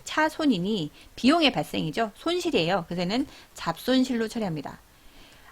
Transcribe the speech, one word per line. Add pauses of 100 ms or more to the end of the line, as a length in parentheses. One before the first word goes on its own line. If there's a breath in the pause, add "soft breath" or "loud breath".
차손이니 (260 loud breath)
비용의
발생이죠.
손실이에요.
그래서
얘는 (280 loud breath)
잡손실로
처리합니다. (720 soft breath)